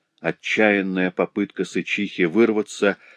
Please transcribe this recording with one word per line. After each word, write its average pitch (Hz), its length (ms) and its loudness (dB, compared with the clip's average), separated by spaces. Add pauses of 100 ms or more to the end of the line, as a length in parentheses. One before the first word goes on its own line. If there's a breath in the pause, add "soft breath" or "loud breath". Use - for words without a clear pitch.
(200)
Отчаянная 95 880 0
попытка - 540 -2
Сычихи 101 600 -4
вырваться 101 760 2 (180 soft breath)